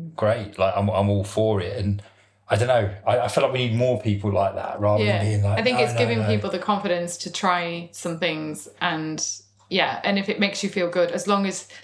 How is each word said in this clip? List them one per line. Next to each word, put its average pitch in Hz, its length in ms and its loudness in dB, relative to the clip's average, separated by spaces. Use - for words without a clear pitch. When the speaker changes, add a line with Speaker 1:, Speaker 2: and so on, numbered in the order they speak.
Speaker 1:
great. 110 420 0
Like, 95 200 2
I'm, 101 120 2
I'm 101 200 2
all 98 160 2
for 110 340 2
it." 87 180 -4
And 104 240 -2
I 104 60 2
don't 120 140 4
know, 113 200 4
I, 117 160 4
I 117 60 0
feel 135 160 0
like - 80 4
we 127 160 0
need 110 80 0
more 123 260 2
people 104 300 0
like 95 240 2
that - 240 -6
rather 104 240 4
Speaker 2:
Yeah. 175 140 2
Speaker 1:
than 104 100 0
being - 160 2
like, - 160 2
Speaker 2:
I - 40 0
think 247 160 2
Speaker 1:
"No, - 40 4
Speaker 2:
it's - 100 0
Speaker 1:
no, - 60 0
Speaker 2:
giving 113 200 2
Speaker 1:
no." 104 80 0
Speaker 2:
people 196 240 0
the 185 80 -4
confidence 175 580 -2
to - 140 -10
try 170 600 -2
some 165 280 -6
things 156 500 -4
and, 156 460 -2
yeah, 165 360 0
and 202 140 2
if 196 100 -4
it - 100 -2
makes 202 240 -2
you 190 60 -2
feel 180 200 0
good, 175 220 2
as - 160 -4
long 202 200 2
as - 200 -8